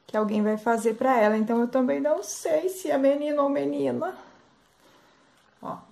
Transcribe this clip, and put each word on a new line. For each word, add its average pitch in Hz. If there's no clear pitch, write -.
que 220
alguém 214
vai 214
fazer 226
pra 254
ela. 214
Então, 233
eu 240
também 269
não 311
sei 330
se 349
é 277
menino 294
ou 277
menina. 285
Ó, -